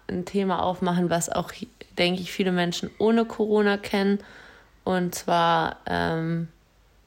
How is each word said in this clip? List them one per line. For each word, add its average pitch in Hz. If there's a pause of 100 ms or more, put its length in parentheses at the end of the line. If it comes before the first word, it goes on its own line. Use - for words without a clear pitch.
ein 185
Thema 190
aufmachen, 175
was 170
auch, - (480)
denke 180
ich, 175
viele 185
Menschen 175
ohne 226
Corona 208
kennen. 202 (680)
Und 180
zwar, 170 (100)
ähm, 165 (580)